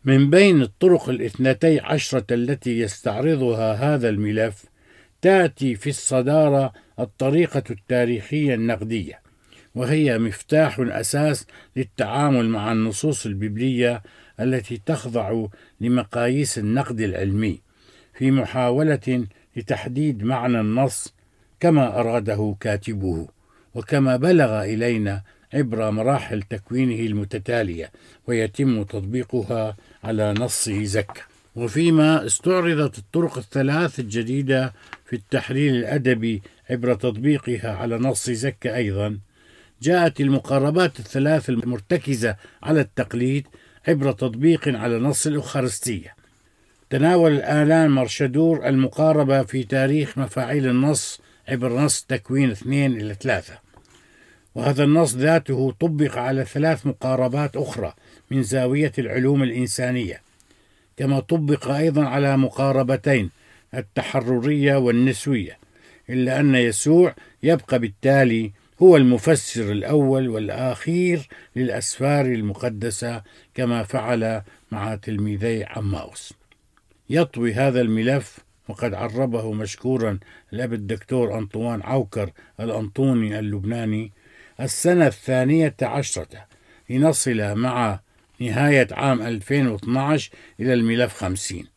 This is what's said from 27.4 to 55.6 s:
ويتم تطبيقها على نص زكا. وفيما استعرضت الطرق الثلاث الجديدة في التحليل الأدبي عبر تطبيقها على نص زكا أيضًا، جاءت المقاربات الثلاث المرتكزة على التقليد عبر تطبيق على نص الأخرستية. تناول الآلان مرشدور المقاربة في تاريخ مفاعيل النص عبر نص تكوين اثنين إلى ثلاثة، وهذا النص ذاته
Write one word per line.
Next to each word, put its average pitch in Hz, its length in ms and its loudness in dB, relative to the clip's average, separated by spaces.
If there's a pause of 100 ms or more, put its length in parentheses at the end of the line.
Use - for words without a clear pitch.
ويتم 113 560 0
تطبيقها 110 920 -4 (280)
على 107 280 0
نص 104 360 -4
زكا. 104 540 -4 (340)
وفيما 151 720 2
استعرضت 170 720 0
الطرق 160 400 -4
الثلاث 139 600 -2
الجديدة 131 760 -2 (300)
في 123 120 -8
التحليل 131 580 0
الأدبي 120 680 0 (280)
عبر 123 240 0
تطبيقها 117 840 -2
على 113 220 -4
نص 127 320 -2
زكا 120 460 -4
أيضًا، 104 420 -2 (640)
جاءت 170 380 2
المقاربات 139 800 2
الثلاث 143 520 0
المرتكزة 117 840 -2 (260)
على 156 180 2
التقليد 127 640 -2 (420)
عبر 139 240 2
تطبيق 135 560 0
على 117 300 -2
نص 135 280 0
الأخرستية. 127 880 -4 (760)
تناول 160 420 4
الآلان 151 580 4
مرشدور 139 760 0
المقاربة 135 760 2
في 127 200 -4
تاريخ 135 560 0
مفاعيل 131 500 -2
النص 135 520 0 (280)
عبر 123 300 -2
نص 147 240 0
تكوين 131 480 0
اثنين 127 500 -2
إلى 104 140 -6
ثلاثة، 107 440 -4 (960)
وهذا 135 300 0
النص 147 300 4
ذاته 135 680 0